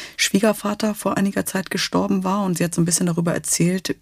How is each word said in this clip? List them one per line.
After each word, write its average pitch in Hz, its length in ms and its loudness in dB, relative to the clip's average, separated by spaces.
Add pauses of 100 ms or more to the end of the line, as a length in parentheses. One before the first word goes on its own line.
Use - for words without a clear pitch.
(180)
Schwiegervater 208 760 0
vor - 220 -2
einiger 196 300 0
Zeit - 240 -4
gestorben 190 520 0
war 196 220 0
und 180 140 0
sie 175 60 2
hat 170 100 -2
so 175 80 2
ein - 20 6
bisschen 175 220 2
darüber 170 260 0
erzählt, - 680 0